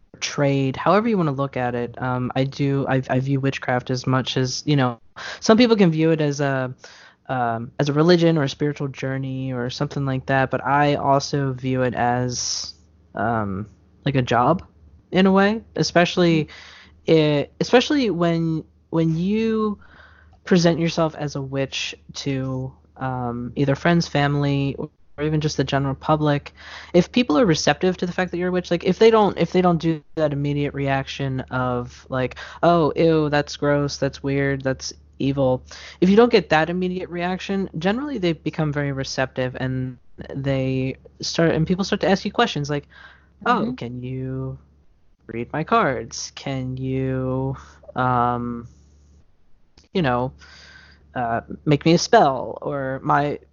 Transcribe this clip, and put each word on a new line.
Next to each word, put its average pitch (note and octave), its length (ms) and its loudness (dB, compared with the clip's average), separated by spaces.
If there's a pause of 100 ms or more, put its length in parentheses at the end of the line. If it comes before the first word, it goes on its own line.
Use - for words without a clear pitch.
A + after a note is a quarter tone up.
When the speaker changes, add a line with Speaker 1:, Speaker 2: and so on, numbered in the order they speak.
(200)
Speaker 1:
trade, C#3 560 0
however G3+ 320 2
you A3 100 2
wanna D#3+ 140 0
look C3+ 240 -4
at B2 200 -2
it, A#2+ 260 -6
um, B2+ 340 -2
I C3 80 2
do, C#3 440 -2
I, C3 220 0
I C3 100 2
view C3+ 200 -2
witchcraft C3 500 -2
as B2+ 160 -4
much C3 300 0
as, C3 300 -2
you D3+ 100 2
know, B2 240 0 (400)
some A3 180 4
people A3+ 200 6
can F#3 140 6
view D#3+ 200 2
it D#3 80 2
as D3 220 0
a, C3 320 -2 (540)
um, A#2+ 520 -4
as D3 80 0
a C#3+ 60 0
religion E3 440 4
or D3 60 2
a C3+ 60 0
spiritual D3 400 -4
journey C3 640 -6
or B2 160 -4
something C#3+ 360 -4
like C3 200 -4
that, C3+ 260 2
but C3+ 140 -2
I C#3+ 300 2
also C#3 580 0
view B2+ 300 -2
it B2 120 0
as, B2 800 -2 (420)
um, G#2 520 -4 (360)
like, C#3 120 -2
a C3+ 60 2
job B2 420 2 (480)
in F#3+ 140 4
a F#3+ 60 6
way, G3+ 300 4 (140)
especially E3 760 2 (580)
Speaker 2:
Mm-hmm. D3+ 360 4
Speaker 1:
i-, - 60 -10 (120)
especially B3+ 480 2
when, E3 560 0 (240)
when E3 260 0
you G#3+ 640 -2 (640)
present E3+ 360 4
yourself E3 360 0
as C#3+ 200 -8
a C#3 60 -6
witch C3+ 540 -6 (180)
to, C3 600 -6 (240)
um, B2 580 -6
either C#3 200 2
friends, E3+ 320 2
family, C#3+ 720 0
or, - 120 -8 (280)
or D3 60 -4
even D#3 180 0
just D3+ 160 -4
the C#3+ 60 2
general C#3 320 -2
public. D3+ 580 0 (400)
If F3 180 4
people B3+ 260 2
are B3+ 80 6
receptive F3 520 2
to - 80 -4
the F3+ 60 -4
fact F3+ 200 -4
that F3 60 -6
you're F3+ 120 -2
a - 20 -2
witch, F3+ 200 -2
like, E3+ 120 -2
if F#3 160 0
they A3+ 100 8
don't, G#3+ 280 4
if - 140 0
they F3+ 100 2
don't F3 160 4
do D#3 240 -2 (140)
that D3+ 180 0
immediate C#3+ 400 -2
reaction C3+ 680 -4 (100)
of, B2+ 580 -4
like, B2+ 260 -2 (280)
Oh, E3 320 4
ew, D#3+ 340 2
that's D3 280 0
gross, C#3+ 400 0
that's - 260 -4
weird, C#3 400 -2
that's C3 300 -6 (260)
evil, C3 440 0 (380)
if F#3 80 4
you G3+ 60 6
don't A#3 160 8
get - 180 4
that D#3+ 200 4
immediate F3+ 400 -4
reaction, F#3 680 -4
generally A#3+ 400 -2
they F3 160 0
become D3+ 400 -4
very C#3+ 180 -2
receptive C3 680 -4
and B2+ 380 -4 (380)
they C3 640 -2 (240)
start, - 300 0
and D#3+ 160 0
people F#3 160 -2
start G3+ 180 -2
to D#3+ 80 2
ask F#3+ 160 0
you G3+ 60 -6
questions D3+ 380 -2
like, D3 180 -4 (580)
"Oh, A#3+ 200 2
Speaker 2:
Mm-hmm. B3+ 120 -4
Speaker 1:
can B2 260 -10
you C3 540 -8 (720)
read A#2 260 -8
my D3+ 100 -2
cards? C#3+ 720 -2
Can C3 420 -6
you, C3 800 -4 (400)
um, A#2+ 720 0 (1300)
you F#3+ 80 -2
know, B2+ 320 0 (800)
uh, A#2 260 -2 (240)
make D3 200 0
me E3 80 6
a F3 40 4
spell? D3+ 640 2
Or C3+ 420 -6
my, D3 360 0 (140)